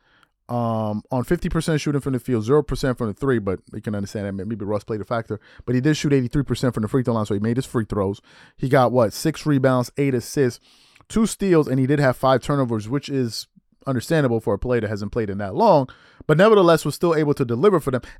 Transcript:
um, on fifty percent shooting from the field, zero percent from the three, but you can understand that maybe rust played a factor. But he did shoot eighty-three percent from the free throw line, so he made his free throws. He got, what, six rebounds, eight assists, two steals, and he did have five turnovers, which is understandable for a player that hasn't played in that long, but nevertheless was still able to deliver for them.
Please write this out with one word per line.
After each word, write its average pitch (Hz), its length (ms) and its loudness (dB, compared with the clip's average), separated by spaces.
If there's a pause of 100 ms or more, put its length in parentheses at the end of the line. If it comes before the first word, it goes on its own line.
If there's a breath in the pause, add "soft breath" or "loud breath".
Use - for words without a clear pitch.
(500)
um, 110 600 -2
on 127 140 -2
fifty 175 240 -2
percent 160 320 -2
shooting 143 220 -2
from 135 100 -4
the 123 80 -2
field, 117 240 -2
zero 143 180 2
percent 131 360 -4
from 117 80 -4
the 101 80 -4
three, 135 240 0
but 98 220 -4 (120)
you 110 80 -12
can 107 140 -6
understand 101 320 -6
that 98 200 -8
maybe 107 200 -8
rust 104 200 -4
played 110 140 -6
a 95 40 -10
factor. 113 360 -6 (240 soft breath)
But 127 100 -2
he 127 60 0
did 151 160 2
shoot 147 160 -2
eighty-three 135 300 0
percent 127 320 -2
from 110 80 -4
the 107 60 -2
free 135 140 0
throw 117 120 -2
line, 110 100 -2
so 104 100 -4
he 98 60 -2
made 113 160 -2
his 131 100 -2
free 113 220 -4
throws. 98 320 -4 (380 soft breath)
He 135 100 -4
got, 123 240 4
what, 120 220 4
six - 320 -4
rebounds, 131 500 2
eight 139 180 0
assists, 123 460 0 (480 soft breath)
two 220 180 0
steals, 170 400 2
and 135 140 -2
he 127 60 2
did 147 120 2
have 135 180 2
five 131 260 2
turnovers, 117 460 -2
which 139 200 -4
is 131 380 -4 (400)
understandable 131 540 0
for 113 120 -2
a 101 60 0
player 123 240 0
that 104 80 -4
hasn't 104 220 -6
played 110 180 -2
in 98 80 -6
that 101 160 -8
long, 165 340 4 (380 loud breath)
but 151 100 4
nevertheless 185 480 6
was 147 100 -4
still 170 200 0
able 147 180 2
to 135 140 -2
deliver 151 340 2
for 139 100 -4
them. 127 120 -2 (180 loud breath)